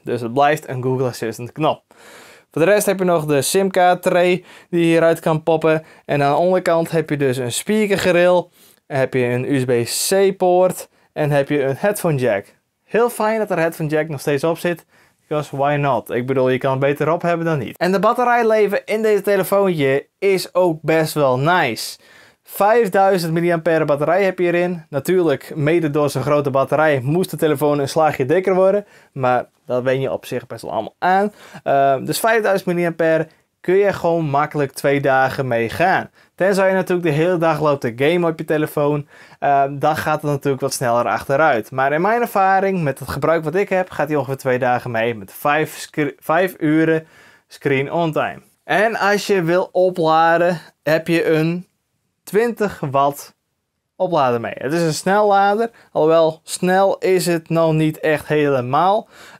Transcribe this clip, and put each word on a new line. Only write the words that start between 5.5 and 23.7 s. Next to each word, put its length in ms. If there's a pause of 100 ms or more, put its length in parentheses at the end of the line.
En 180
aan 100
de 60
onderkant 520
heb 200
je 60
dus 200
een 160
speaker 460
grill. 480 (400)
Heb 280
je 100
een 200
U 160
S 40
B 80 (360)
C 280
poort. 520 (240)
En 180
heb 180
je 140
een 160
headphone 400
jack. 260 (400)
Heel 260
fijn 280
dat 120
er 60
een 60
headphone 260
jack 200
nog 120
steeds 240
op 140
zit. 260 (440)
Because 280
why 240
not? 300
Ik 160
bedoel, 220
je 100
kan 120
het 100
beter 320
op 100
hebben 240
dan 120
niet. 180
En 160
de 60
batterijleven 840
in 180
deze 200
telefoontje 840 (120)
is 360
ook 280
best 320
wel 240
nice. 600 (440)
Vijfduizend 880
milliampère 520